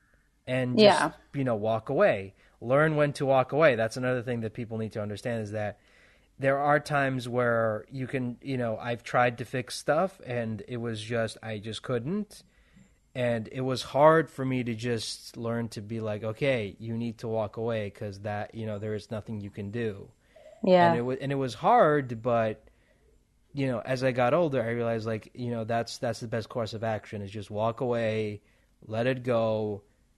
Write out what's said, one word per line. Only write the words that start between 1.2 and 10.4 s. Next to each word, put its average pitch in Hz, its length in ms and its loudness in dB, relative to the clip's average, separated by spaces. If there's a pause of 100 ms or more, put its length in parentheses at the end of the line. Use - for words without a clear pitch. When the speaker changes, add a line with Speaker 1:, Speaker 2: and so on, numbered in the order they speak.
Speaker 1:
you 139 80 -2
know, 123 140 2
walk 107 320 -2
away. 139 440 2 (280)
Learn 143 340 4
when 147 200 2
to 143 120 -2
walk 131 240 4
away. 143 240 6
That's 113 220 0
another 127 260 -2
thing 117 200 -4
that 110 120 -6
people 113 240 -8
need 110 140 -4
to 110 100 -6
understand 110 400 -4
is 104 80 -6
that 104 300 -6 (580)
there 135 200 2
are 147 200 4
times 135 500 0
where 117 640 2
you 131 160 -6
can, 123 360 -4
you 135 160 -2
know, 113 220 0
I've 120 220 -4
tried 123 360 2
to 127 60 -6
fix 127 300 -6
stuff 165 500 0
and 113 440 -4